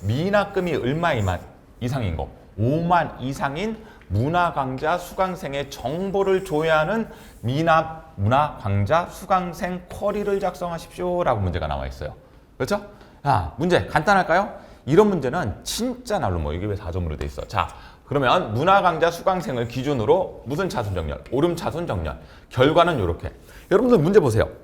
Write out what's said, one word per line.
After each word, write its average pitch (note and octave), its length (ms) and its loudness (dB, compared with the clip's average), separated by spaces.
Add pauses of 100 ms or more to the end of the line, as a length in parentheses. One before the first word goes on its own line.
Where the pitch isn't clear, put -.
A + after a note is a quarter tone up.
미납금이 F3+ 720 0
얼마 D3+ 380 0
이마-, F#2+ 260 0 (400)
이상인 A#2 360 -2
거, C#2 120 -6 (280)
오만 D#3+ 600 2
이상인 C#3+ 580 -4 (300)
문화 D#3 460 2
강좌 C#3 440 -2
수강생의 E3+ 760 -4
정보를 F#3+ 760 -2
조회하는 D#3+ 640 0 (320)
미납 D#3+ 760 0
문화 B2+ 460 2
강좌 G2+ 480 0
수강생 F3+ 800 -4
쿼리를 G3+ 500 -2
작성하십시오라고 F3 1000 -2
문제가 E2+ 260 -2
나와 C#2 220 -4
있어요. - 260 -10 (420)
그렇죠? G3 240 -2 (440)
자, G2+ 320 2
문제 D#3 300 2
간단할까요? F#3 760 2 (240)
이런 G3 220 6
문제는 C#3 560 -2
진짜 A3+ 560 -4
날로 F#2+ 180 0
뭐 D2 140 -2
이게 F2+ 140 -4
왜 G#2 100 -4
사 E2+ 160 -10
점으로 E2+ 240 -4
돼 C#2+ 100 -6
있어? - 220 -10
자, F#2 180 -2 (400)
그러면 C3+ 460 2
문화 F#3 300 4
강좌 E3 280 2
수강생을 F#3 580 -2
기준으로 C#3 760 0
무슨 D#3+ 240 -2
차순 G#2 260 -4
정렬? D2+ 380 -6
오름 D#3+ 240 2
차순 F3 300 -6
정렬. E2+ 320 -4 (320)
결과는 D#3 500 4
요렇게. E2 320 -2 (380)
여러분들 A#3+ 260 6
문제 G3 240 6
보세요. A2 300 2 (140)